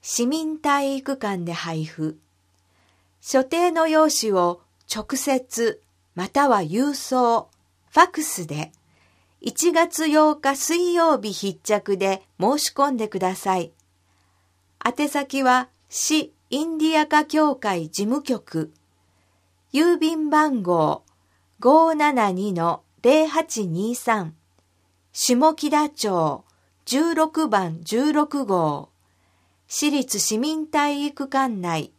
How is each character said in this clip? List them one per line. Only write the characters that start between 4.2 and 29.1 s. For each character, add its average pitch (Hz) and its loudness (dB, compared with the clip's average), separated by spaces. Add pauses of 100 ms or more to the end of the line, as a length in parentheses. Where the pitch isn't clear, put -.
を 175 0 (320)
直 220 -6
接、 254 -2 (340)
ま 180 -8
た 277 2
は 220 4
郵 220 -2
送、 247 0 (400)
フ 302 2
ァ 339 10
ッ - -8
ク 311 -6
ス 175 -8
で、 151 -8 (720)
一 - -2
月 330 0
八 302 4
日 277 -2
水 349 0
曜 330 4
日 202 -6
必 190 -6
着 202 -2
で 190 -2 (160)
申 233 2
し - -4
込 277 0
ん 254 -4
で 220 -4
く 196 -6
だ 185 -2
さ 185 -2
い。 165 -6 (1120)
宛 285 0
先 277 -4
は、 254 2 (200)
市 - -2 (160)
イ 285 -4
ン 330 -6
デ 311 -2
ィ 311 2
ア 302 2
カ 302 2
協 302 2
会 170 -4
事 196 -6
務 269 -2
局、 160 -6 (1000)
郵 339 4
便 311 0
番 302 2
号 165 0 (560)
五 320 6
七 277 0
二 190 -4
の 165 -2 (180)
零 311 6
八 294 -2
二 196 -4
三、 196 -4 (800)
下 269 2
北 294 0
町 170 -2 (400)
十 320 0
六 311 0
番 175 0
十 262 0
六 294 0
号、 165 0 (760)